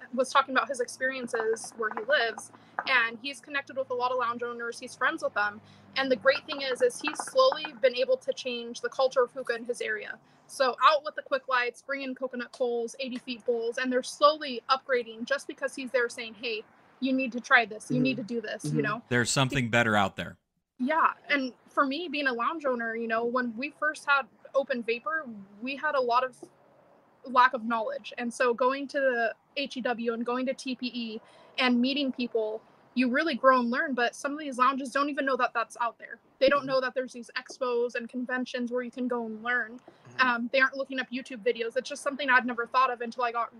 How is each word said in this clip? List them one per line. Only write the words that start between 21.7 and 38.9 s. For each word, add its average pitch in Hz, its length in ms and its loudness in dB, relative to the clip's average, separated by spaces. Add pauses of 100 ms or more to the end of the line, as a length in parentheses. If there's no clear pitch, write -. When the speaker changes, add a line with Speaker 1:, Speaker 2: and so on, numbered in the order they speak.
Speaker 1:
me, 320 200 -4
being 294 200 -2
a 254 60 2
lounge 285 320 -2
owner, 233 300 -2
you 233 120 -4
know, 226 180 0
when 240 320 -2
we 285 140 -6
first 294 340 -4
had 277 160 4 (340)
open 262 280 0
vapor, 269 420 -4 (360)
we 269 140 -6
had 294 200 -2
a 262 60 4
lot 247 220 2
of 254 120 -6 (880)
lack 254 280 4
of 226 120 -6
knowledge. 226 520 -2
And 240 160 -4
so 247 200 4
going 262 360 2
to 294 100 -2
the 240 340 2 (240)
H 277 200 -4
E 247 40 -4
W 233 320 -2
and 226 120 -4
going 247 200 0
to 262 80 -2
T 254 220 -6
P 247 180 -6
E 226 280 -8 (360)
and 247 240 4
meeting 269 300 2
people, 226 500 -4 (320)
you 254 160 2
really 302 260 0
grow 262 240 8
and 233 100 2
learn, 285 240 -2
but 240 220 0
some 277 180 -6
of 302 60 -6
these 277 180 -6
lounges 262 340 2
don't 285 180 2
even 277 160 -2
know 269 100 2
that 240 180 2
that's - 280 -4
out - 180 -4
there. - 200 -16 (200)
They 262 100 6
don't 285 100 6
Speaker 2:
Mm-hmm. 269 80 -4
Speaker 1:
know 262 140 2
that 254 120 -4
there's 254 200 -4
these 240 240 -14
expos 247 580 -2
and 233 120 -4
conventions 254 640 -4
where 247 120 -2
you 233 80 -8